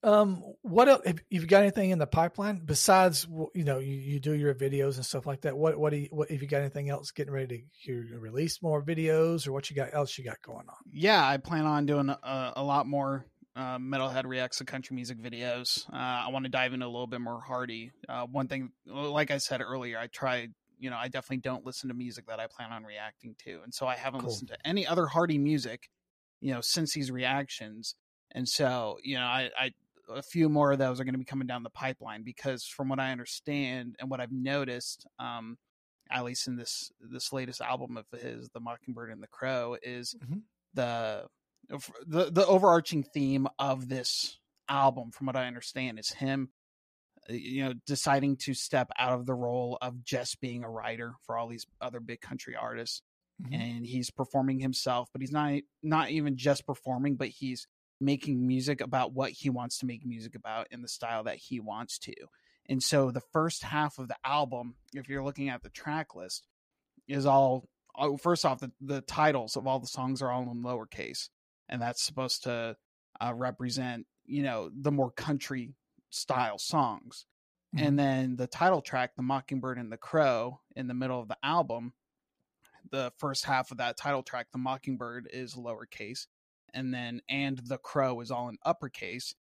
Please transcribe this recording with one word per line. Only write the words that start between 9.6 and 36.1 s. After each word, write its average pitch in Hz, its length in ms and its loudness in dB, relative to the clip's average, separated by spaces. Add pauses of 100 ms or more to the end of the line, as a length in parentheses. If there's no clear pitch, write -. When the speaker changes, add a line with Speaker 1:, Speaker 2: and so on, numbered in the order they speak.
Speaker 1:
you 143 60 -6
got 139 180 -2
else 147 240 0
you 131 60 -12
got 110 180 -10
going - 260 -14
on? - 60 -18 (160)
Speaker 2:
Yeah, 175 340 6
I 139 120 4
plan 156 300 0
on 147 200 4
doing 143 220 4
a, 131 480 -4
a 135 80 -2
lot 139 240 2
more, 139 360 -2 (300)
uh, 127 240 -4
Metalhead 131 480 0
Reacts 127 320 -2
to 131 60 -6
country 131 320 -8
music 123 220 -8
videos. 120 760 -4
Uh, - 40 -8
I 127 360 -2
wanna 131 160 -2
dive 127 240 2
into 127 140 -4
a - 20 -4
little 120 180 -4
bit 120 140 -6
more 120 200 -6
Hardy. 123 520 -6 (160)
Uh, 123 180 -6
one 131 220 -2
thing, 131 240 -6 (120)
like 143 460 0
I 139 80 2
said 131 240 -2
earlier, 123 380 -6
I 117 80 -6
tried, 123 440 -2 (280)
you 131 100 -6
know, 123 60 -6
I 117 100 -4
definitely 131 360 -6
don't 127 220 -6
listen 127 260 -8
to 120 40 -4
music 120 320 -8
that 113 140 -6
I 113 80 -6
plan 117 240 -12
on 110 100 -10
reacting 107 600 -14
to. 85 180 -12
And 123 100 -16
so - 140 -4
I 127 80 0
haven't 131 280 -4
Speaker 1:
Cool. 123 80 -4
Speaker 2:
listened 104 180 -6
to - 180 -10
any 185 180 2
other 170 220 4
Hardy 160 320 4
music, 143 520 0 (500)
you 135 120 -2
know, 120 80 -2
since 156 320 0
these 135 200 -2
reactions. 127 840 -4 (380)
And 127 160 -4
so, 123 560 0
you 135 100 -4
know, 127 80 0
I, 123 340 0
I, 131 140 0 (380)
a - 140 -8
few 165 260 4
more 147 240 6
of 139 60 4
those 131 220 2
are 131 40 -2
gonna 131 140 -2
be 131 60 -4
coming 135 220 -4
down 123 160 -4
the 117 80 -10
pipeline 113 520 -8
because 123 420 -6
from - 240 -6
what 135 100 0
I 131 140 -2
understand 127 880 -6
and 131 100 -6
what 127 100 -4
I've 123 120 -6
noticed, 131 760 -4 (120)
um, 117 400 -10 (520)